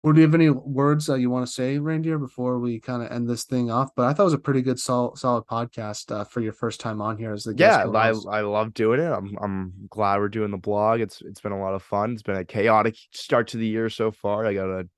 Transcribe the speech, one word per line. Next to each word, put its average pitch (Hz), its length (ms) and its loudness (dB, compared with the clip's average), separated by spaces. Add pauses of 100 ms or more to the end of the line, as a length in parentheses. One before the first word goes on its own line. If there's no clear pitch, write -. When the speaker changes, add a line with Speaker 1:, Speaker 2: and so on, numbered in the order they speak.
Speaker 1:
Well, 151 100 4
do 156 60 8
you 160 80 10
have 156 80 4
any 160 140 8
words 143 560 2
that 135 160 0
you 123 80 2
wanna 123 180 -2
say, 131 320 -4
Reindeer, 160 400 -2
before 127 400 -4
we 120 200 -4
kinda 120 320 -6
end 120 180 -4
this 117 160 -4
thing 123 260 0
off? 131 240 0
But 123 100 2
I 139 80 4
thought 202 100 4
it - 20 6
was 165 80 4
a 147 40 0
pretty 135 240 0
good, 127 180 0
sol-, 123 360 -2
solid 120 300 0
podcast, 113 680 -8
uh, 104 140 -6
for - 160 -6
your 110 100 -2
first - 300 -6
time 107 200 -6
on 107 160 -4
here 110 140 -8
as 104 140 -8
the 110 80 -6
guest 170 320 6
Speaker 2:
Yeah, 101 120 -2
I, 113 140 4
Speaker 1:
co-host. 110 180 -2
Speaker 2:
I 107 120 0
love 107 320 -2
doing 117 260 2
it. 165 100 0
I'm, 98 320 -6
I'm 95 320 -4 (160)
glad 101 300 0
we're 104 80 0
doing 107 240 -4
the 98 60 -6
blog. 104 420 0
It's, 107 220 -6
it's 98 200 -16
been 101 120 -6
a 98 60 -6
lot 95 140 -4
of 98 80 -6
fun. 104 300 -2
It's 110 100 -10
been 98 140 -4
a 92 100 -4
chaotic 110 520 2 (160)
start 120 360 0
to 120 80 -8
the 113 100 -2
year 113 220 -2
so 110 220 -2
far. 104 340 -4
I 104 80 0
got 95 160 -2
a 92 280 -6